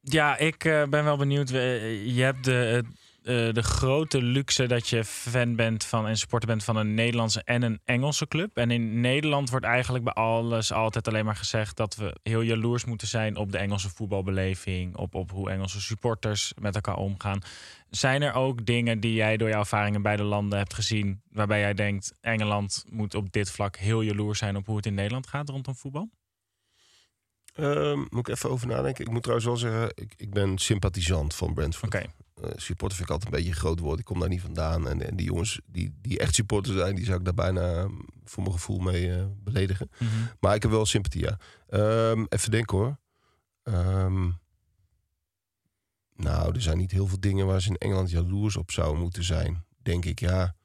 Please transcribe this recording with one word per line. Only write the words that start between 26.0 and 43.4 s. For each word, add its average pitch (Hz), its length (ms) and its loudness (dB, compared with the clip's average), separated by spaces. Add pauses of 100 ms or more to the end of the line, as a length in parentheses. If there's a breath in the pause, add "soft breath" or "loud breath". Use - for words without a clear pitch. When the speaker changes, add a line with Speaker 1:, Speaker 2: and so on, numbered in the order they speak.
Speaker 2:
Ehm, 147 440 0
moet 120 300 -4
ik 120 60 -2
even - 160 -4
over 123 160 -2
nadenken. 127 380 -2
Ik 117 60 -6
moet 117 120 -2
trouwens 117 260 0
wel 120 80 0
zeggen, 113 380 -2
ik, 104 220 -14
ik 104 160 -12
ben 98 260 2
sympathisant 87 760 2
van 82 200 -2
Brentford. 78 400 -2
Speaker 1:
Oké. 98 100 -2 (380)
Speaker 2:
Eh, - 140 -6
supporter - 400 -6
vind 87 120 -6
ik 73 60 0
altijd - 180 -4
een 73 60 -2
beetje 85 160 0
een - 60 -4
groot 82 180 0
woord. 78 200 -2
Ik - 60 -6
kom 92 160 -4
daar 85 80 0
niet 90 120 -2
vandaan. 80 480 -2
En, 78 200 -2
en - 80 -4
die 87 100 -2
jongens 90 400 -2
die, 92 340 -6
die 127 180 -4
echt - 160 2
supporter 104 400 2
zijn, 95 220 2
die 90 80 -4
zou 92 140 2
ik 90 60 -4
daar 90 100 2
bijna, 87 400 0
ehm, 92 160 -2 (340)
voor - 180 -8
mijn 92 120 -2
gevoel 95 240 -4
mee, 90 340 0
eh, 90 120 0 (200)
beledigen. 95 540 0
Speaker 1:
Mhm. 117 120 0 (300 loud breath)
Speaker 2:
Maar 101 140 6
ik 107 80 0
heb 113 80 4
wel 110 160 4
sympathie, 92 360 0
ja. 90 160 -2 (300 loud breath)
Ehm, 110 600 4
even - 220 -2
denken 110 280 0
hoor. 120 200 0 (640)